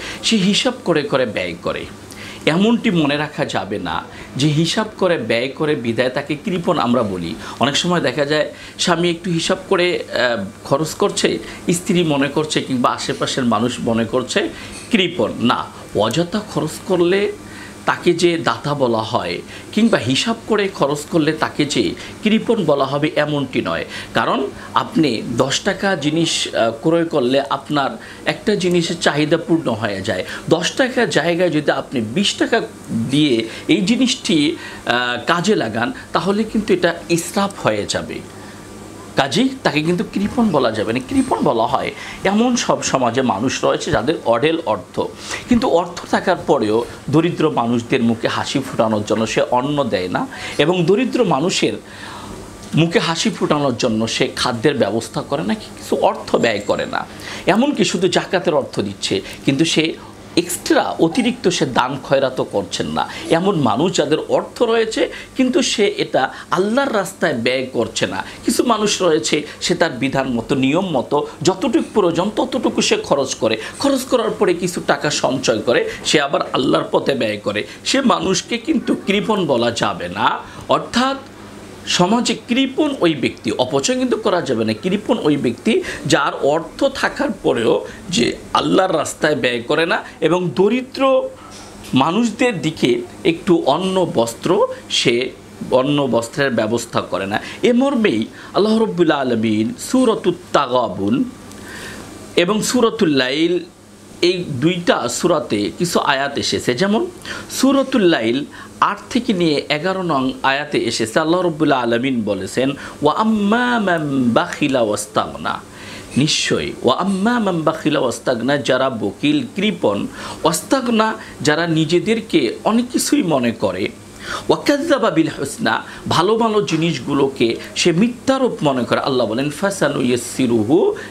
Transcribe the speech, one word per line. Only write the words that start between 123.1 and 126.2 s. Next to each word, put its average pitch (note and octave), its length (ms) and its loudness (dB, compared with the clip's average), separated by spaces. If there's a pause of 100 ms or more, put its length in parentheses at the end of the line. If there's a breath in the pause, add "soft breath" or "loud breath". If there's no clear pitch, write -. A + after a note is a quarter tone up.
মনে C3+ 280 2
করে, G2 380 -2 (600 loud breath)
"ওয়া D#3+ 160 2
কাযযাবা C#4 460 2
বিল D#3 180 2 (100)
হুসনা", A2+ 440 -2 (260 loud breath)
ভালো F#3+ 280 2